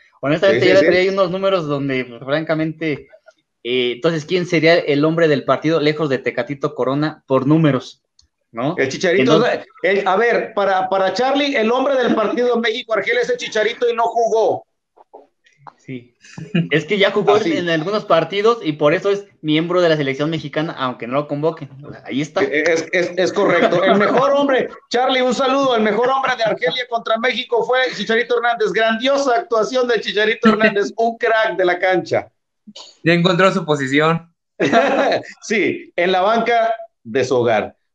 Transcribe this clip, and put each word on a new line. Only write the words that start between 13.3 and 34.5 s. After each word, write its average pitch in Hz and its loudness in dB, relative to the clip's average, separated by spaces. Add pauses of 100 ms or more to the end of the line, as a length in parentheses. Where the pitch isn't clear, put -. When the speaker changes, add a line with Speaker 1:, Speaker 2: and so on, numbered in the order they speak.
Speaker 2:
el 240 -2
Chicharito 233 -2
y 233 -2
no 226 -2
jugó. 220 0 (1120)
Speaker 1:
Sí. 123 -16 (560)
Es 156 2
que 208 -2
ya 208 4
jugó 202 2
Speaker 2:
Así. 214 2
Speaker 1:
en, - 0
en 175 -4
algunos 180 -2
partidos 196 2
y 156 -2
por 151 2
eso 185 0
es 202 -2 (160)
miembro 165 0
de 175 4
la 156 4
selección 143 -2
mexicana, 156 -6
aunque 123 -6
no 123 -6
lo 147 -4
convoquen. 151 -6 (140)
O 135 -16
sea, - -18
ahí 120 -6
está. 160 -4
Speaker 2:
Es, 156 0
es, 175 0
es 175 0
correcto. 175 2
El 190 4
mejor 247 2
hombre, 277 0 (220)
Charlie, 254 0
un 254 0
saludo. 262 0
El 220 0
mejor 214 2
hombre 262 0
de 226 -2
Argelia 240 -2
contra 226 -2
México 240 -2
fue 247 0 (180)
Chicharito 226 0
Hernández. 233 0
Grandiosa 233 0
actuación 233 -2
de 233 0
Chicharito 214 0
Hernández, 208 2
Speaker 1:
<laughs> - -20
Speaker 2:
un 226 -2
crack 220 0
de 185 0
la 180 0
cancha. 180 -2 (720)
Speaker 3:
Ya 160 2
encontró 180 2
su 180 -4
posición. 151 0 (260)